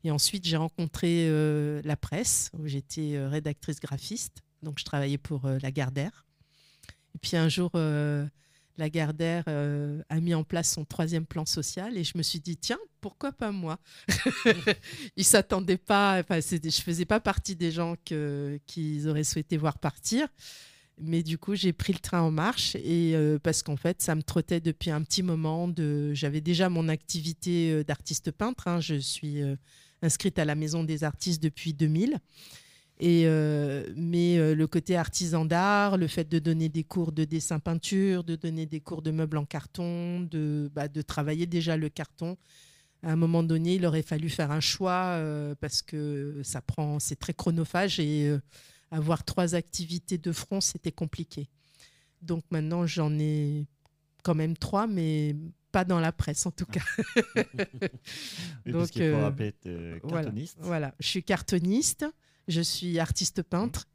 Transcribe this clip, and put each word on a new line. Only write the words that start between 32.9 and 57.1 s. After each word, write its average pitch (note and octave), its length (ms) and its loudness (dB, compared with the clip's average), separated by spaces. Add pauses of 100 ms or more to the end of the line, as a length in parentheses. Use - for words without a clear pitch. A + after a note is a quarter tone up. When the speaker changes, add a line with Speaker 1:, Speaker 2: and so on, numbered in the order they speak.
Speaker 1:
Et, E3+ 280 6
euh, D3+ 580 2 (100)
mais, E3+ 440 4
euh, D#3 160 6
le D#3 100 4
côté F3 320 0
artisan E3 480 0
d'art, G3 520 4
le E3+ 100 4
fait D#3+ 200 -2
de E3 120 2
donner D#3+ 280 2
des D#3 160 -2
cours E3 280 -2
de D#3 140 2
dessin D#3 340 -2
peinture, F3+ 640 2
de E3 120 -2
donner D#3+ 300 -4
des D#3 140 -6
cours D#3+ 240 -8
de D#3 80 0
meubles D#3 260 0
en D3 80 0
carton, E3+ 760 -4
de, D3+ 520 -2
bah, D3 140 -4
de D3 160 -6
travailler D#3 420 -2
déjà E3 320 0
le D3+ 120 0
carton, E3+ 480 -8 (680)
à E3 80 0
un D#3+ 40 4
moment E3 280 4
donné, E3 320 2
il F3+ 100 2
aurait D#3+ 160 4
fallu D#3 280 -2
faire D3 200 -2
un D3+ 120 0
choix, F#3 480 0 (100)
euh, D3+ 420 -4
parce - 220 -4
que D3 600 -6
ça - 200 -6
prend, D3 340 -2
c'est - 200 -4
très - 180 -6
chronophage F3 640 0
et, D3 300 2
euh, D3 100 2 (500)
avoir D#3+ 360 0
trois F3 280 0
activités E3+ 640 -4
de E3 140 -2
front, G3 300 -4
c'était - 320 -2
compliqué. - 560 -8 (720)
Donc E3 300 -2
maintenant, E3 360 0
j'en D3+ 320 2
ai D3+ 480 0 (560)
quand F3 100 2
même D#3 240 2
trois, G#3+ 300 0
mais D#3 480 2 (380)
pas F#3 100 4
dans F3+ 160 2
la E3 140 2
presse - 340 -2
en E3+ 40 -2
tout - 140 -6
cas. - 160 -4 (540)